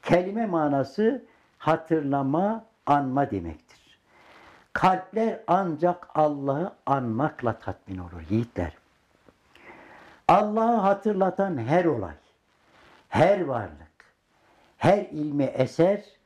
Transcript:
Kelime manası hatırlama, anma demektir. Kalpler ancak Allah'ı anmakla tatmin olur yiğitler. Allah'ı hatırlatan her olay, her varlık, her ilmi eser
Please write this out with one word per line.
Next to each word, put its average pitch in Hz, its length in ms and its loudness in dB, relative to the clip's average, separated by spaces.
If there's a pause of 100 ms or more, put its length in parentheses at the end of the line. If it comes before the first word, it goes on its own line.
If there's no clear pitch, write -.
Kelime 196 420 0
manası 170 760 0 (340)
hatırlama, 156 1040 -2 (220)
anma 139 440 0
demektir. - 680 -12 (720)
Kalpler 208 760 0
ancak 175 680 0
Allah'ı 147 580 0 (140)
anmakla 127 720 -2
tatmin 92 400 -12
olur 87 320 -14
yiğitler. 104 420 -2 (1600)
Allah'ı 214 480 4
hatırlatan 196 800 0
her 143 260 2
olay, 107 300 -2 (920)
her 180 320 4
varlık, 101 760 -8 (640)
her 190 220 4
ilmi 151 460 -4
eser 160 600 0 (220)